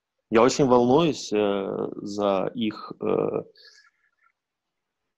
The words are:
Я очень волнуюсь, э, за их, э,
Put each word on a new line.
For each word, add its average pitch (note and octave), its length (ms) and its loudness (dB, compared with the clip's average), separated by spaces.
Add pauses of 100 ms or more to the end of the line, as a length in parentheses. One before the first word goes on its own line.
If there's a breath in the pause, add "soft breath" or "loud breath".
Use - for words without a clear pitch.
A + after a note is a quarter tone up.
(300)
Я A2+ 120 4
очень C3 240 4
волнуюсь, B2 680 2
э, G2+ 560 -2 (140)
за G2+ 520 -2
их, - 460 -8
э, G2+ 420 -2 (1800 soft breath)